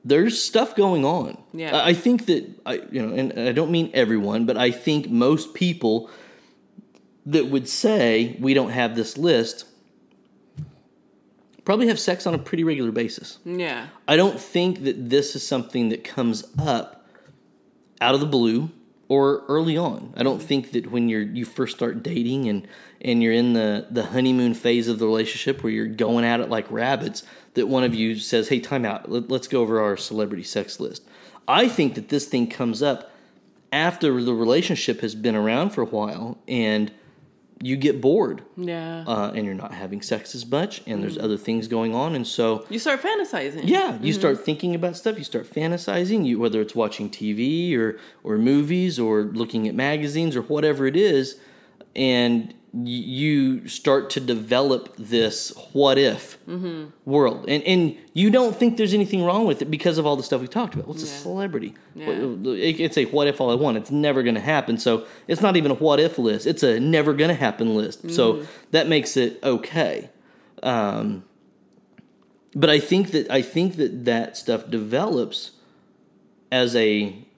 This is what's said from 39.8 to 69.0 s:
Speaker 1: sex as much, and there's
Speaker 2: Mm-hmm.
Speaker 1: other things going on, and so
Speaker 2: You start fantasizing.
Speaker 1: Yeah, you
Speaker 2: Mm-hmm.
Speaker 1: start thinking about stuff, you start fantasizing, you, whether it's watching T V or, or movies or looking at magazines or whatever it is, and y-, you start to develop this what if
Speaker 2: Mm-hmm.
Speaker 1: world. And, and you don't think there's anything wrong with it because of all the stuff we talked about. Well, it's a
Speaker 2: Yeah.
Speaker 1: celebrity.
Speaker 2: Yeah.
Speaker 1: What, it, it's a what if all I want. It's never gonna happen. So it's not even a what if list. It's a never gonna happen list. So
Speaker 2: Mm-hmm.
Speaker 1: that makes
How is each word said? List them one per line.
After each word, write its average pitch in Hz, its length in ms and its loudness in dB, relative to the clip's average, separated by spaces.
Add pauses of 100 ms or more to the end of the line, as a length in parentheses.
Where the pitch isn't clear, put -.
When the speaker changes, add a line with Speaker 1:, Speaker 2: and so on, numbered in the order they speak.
Speaker 1:
sex - 320 -8
as 117 100 -12
much, 151 400 -4
and - 160 -6
there's - 140 -6
Speaker 2:
Mm-hmm. - 80 -8
Speaker 1:
other 107 140 -2
things 113 300 -4
going 113 280 -2
on, 156 180 -2
and 120 140 -4
so 117 420 0
Speaker 2:
You 214 80 -6
start 269 240 -2
fantasizing. 214 600 -4
Speaker 1:
Yeah, 370 300 2
you 117 180 -4
Speaker 2:
Mm-hmm. - 80 -2
Speaker 1:
start - 260 0
thinking 170 300 -2
about 170 200 -4
stuff, 214 220 -4
you - 60 -10
start - 260 -8
fantasizing, 175 760 -2
you, 120 120 2
whether 110 240 0
it's 107 140 -4
watching 104 340 -2
T 107 240 -6
V 156 420 0
or, 110 220 0 (260)
or 107 140 -2
movies 147 600 2
or 107 240 2
looking 110 440 -2
at - 60 -4
magazines 147 600 -2
or 117 80 -2
whatever 147 420 0
it 135 100 0
is, 151 440 2 (560)
and 120 540 2 (240)
y-, 120 100 -6
you 131 840 0
start - 440 0
to 135 80 -4
develop 123 800 0
this 113 500 0 (240)
what 139 240 6
if 131 400 0 (100)
Speaker 2:
Mm-hmm. 170 380 -8 (240)
Speaker 1:
world. 123 400 2
And, 143 140 0
and 175 340 2 (160)
you 196 160 4
don't 240 260 4
think 233 220 2
there's 208 160 2
anything 202 300 2
wrong 196 220 2
with 147 160 0
it 143 100 -4
because 160 260 0
of 156 80 0
all 147 100 4
the 135 80 -6
stuff 131 180 -2
we 127 60 -8
talked 226 280 -4
about. 135 120 -6
Well, 151 80 -12
it's 160 80 -10
a 151 40 -8
Speaker 2:
Yeah. 143 140 -10
Speaker 1:
celebrity. 170 520 -6 (220)
Speaker 2:
Yeah. 151 120 -10
Speaker 1:
What, 113 500 -2
it, 160 220 0
it's 160 180 0
a 135 80 4
what 147 220 2
if 143 140 0
all 123 100 2
I 120 40 4
want. 127 220 2
It's - 140 -6
never 143 320 2
gonna 117 160 2
happen. 139 380 0
So 113 280 2 (220)
it's 165 140 0
not 190 160 4
even 143 140 4
a - 20 2
what 147 260 4
if 160 180 2
list. 110 300 0
It's 156 160 2
a 117 160 4
never 151 340 4
gonna 156 200 4
happen 113 420 0
list. 107 360 -4
So 123 240 4
Speaker 2:
Mm-hmm. 151 100 -8 (260)
Speaker 1:
that 156 160 4
makes 151 300 2